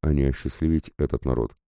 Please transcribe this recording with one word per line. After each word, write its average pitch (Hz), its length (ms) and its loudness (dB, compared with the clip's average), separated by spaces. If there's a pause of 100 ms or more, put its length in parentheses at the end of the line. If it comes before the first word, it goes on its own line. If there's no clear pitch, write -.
а 76 120 2
не 69 120 4
осчастливить 76 760 -2
этот - 260 -2
народ. 60 300 -2 (200)